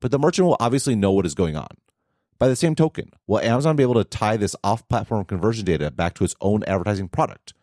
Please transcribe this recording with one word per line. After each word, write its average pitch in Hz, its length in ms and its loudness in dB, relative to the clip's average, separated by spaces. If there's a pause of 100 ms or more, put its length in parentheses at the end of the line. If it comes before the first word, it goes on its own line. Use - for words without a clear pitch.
but 127 100 -4
the 139 80 0
merchant 175 300 2
will 151 100 4
obviously 120 380 0
know 98 160 4
what 98 140 2
is 80 80 -4
going 82 200 0
on. - 140 -8 (720)
By 127 100 4
the 131 80 2
same 160 180 0
token, - 360 -2 (160)
will 101 140 0
Amazon 139 360 0
be 143 60 4
able 123 120 4
to 107 100 4
tie 107 340 -2
this 101 260 -2
off-platform 107 640 -2
conversion 101 400 -2
data 76 240 -2
back 85 240 -4
to 98 100 -2
its 85 160 -4
own 104 240 0
advertising 95 440 -2
product? - 440 -6 (100)